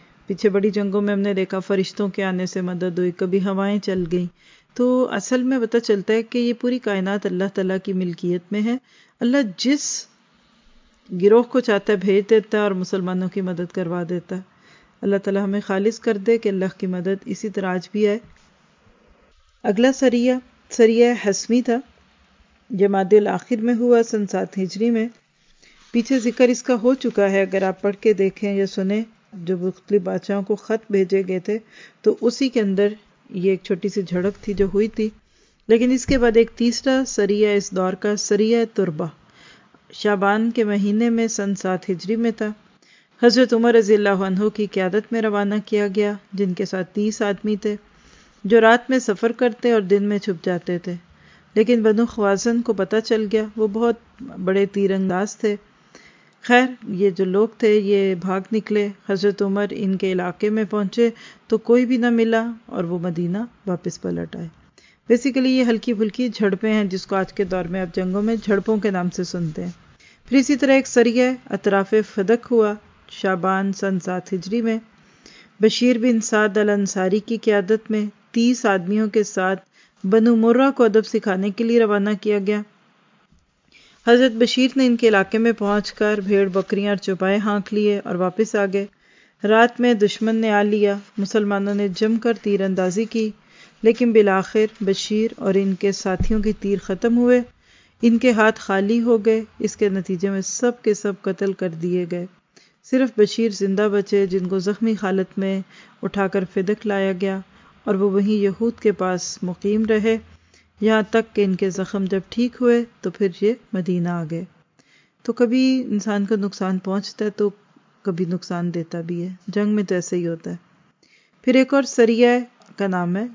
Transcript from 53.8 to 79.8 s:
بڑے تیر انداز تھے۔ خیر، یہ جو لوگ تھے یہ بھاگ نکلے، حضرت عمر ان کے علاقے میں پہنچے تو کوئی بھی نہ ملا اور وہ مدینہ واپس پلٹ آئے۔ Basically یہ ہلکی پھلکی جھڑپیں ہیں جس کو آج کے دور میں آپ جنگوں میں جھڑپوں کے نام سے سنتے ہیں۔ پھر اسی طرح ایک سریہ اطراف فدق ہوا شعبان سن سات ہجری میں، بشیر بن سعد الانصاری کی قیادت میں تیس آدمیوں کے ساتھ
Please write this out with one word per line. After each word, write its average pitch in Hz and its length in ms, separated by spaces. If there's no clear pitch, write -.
بڑے 190 420
تیر 196 280
انداز 190 440
تھے۔ 208 180
خیر، 247 240
یہ 196 220
جو 190 160
لوگ 196 220
تھے 214 180
یہ 196 400
بھاگ 185 260
نکلے، 208 360
حضرت 202 320
عمر 202 280
ان 190 280
کے 190 140
علاقے 180 380
میں 220 200
پہنچے 214 400
تو 220 100
کوئی 240 280
بھی 247 120
نہ 240 120
ملا 226 420
اور - 180
وہ 175 160
مدینہ 175 380
واپس 175 340
پلٹ 170 340
آئے۔ 170 120
Basically 254 380
یہ 254 120
ہلکی 233 300
پھلکی 220 360
جھڑپیں 208 440
ہیں 214 120
جس 185 220
کو 196 80
آج 190 180
کے 208 100
دور 180 220
میں 185 160
آپ 175 140
جنگوں 185 260
میں 220 220
جھڑپوں 214 340
کے 202 140
نام 180 180
سے 180 140
سنتے 175 400
ہیں۔ 175 80
پھر 247 80
اسی 277 180
طرح 262 160
ایک 269 160
سریہ 240 360
اطراف 196 440
فدق 220 380
ہوا 214 220
شعبان 190 640
سن 190 260
سات 185 340
ہجری 190 280
میں، 226 160
بشیر 233 360
بن 226 240
سعد 214 360
الانصاری 202 640
کی 226 180
قیادت 214 540
میں 214 140
تیس 240 340
آدمیوں 202 440
کے 214 140
ساتھ 190 420